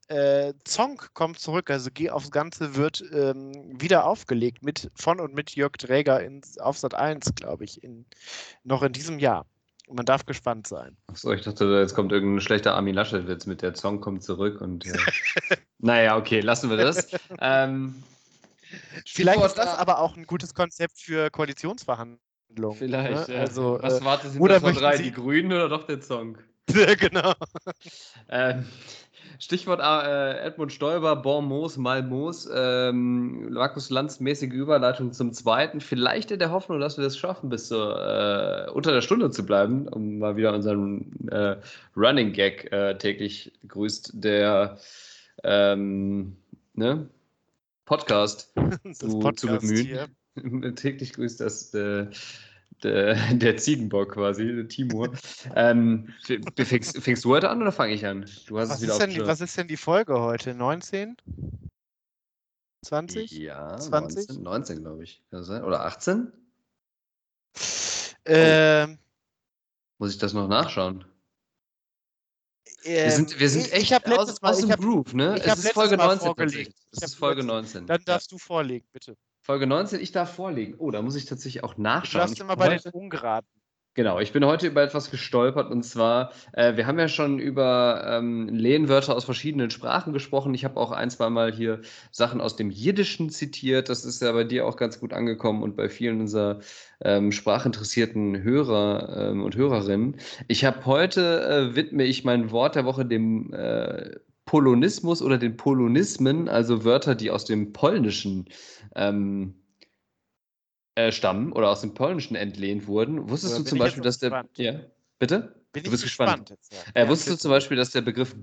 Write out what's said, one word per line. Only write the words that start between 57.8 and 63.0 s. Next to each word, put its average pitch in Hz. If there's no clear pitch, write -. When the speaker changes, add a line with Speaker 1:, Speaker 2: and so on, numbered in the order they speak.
Speaker 2:
ich 104
an? 98
Du 107
hast 113
es -
Speaker 1:
Was 110
Speaker 2:
wieder 110
Speaker 1:
ist -
Speaker 2:
auf 214
Speaker 1:
denn 202
Speaker 2:
dem -
Speaker 1:
die, 180
Speaker 2:
Schirm. -
Speaker 1:
was 160
ist 175
denn 175
die 156
Folge 165
heute? 117
Neunzehn? 175
Zwanzig? 170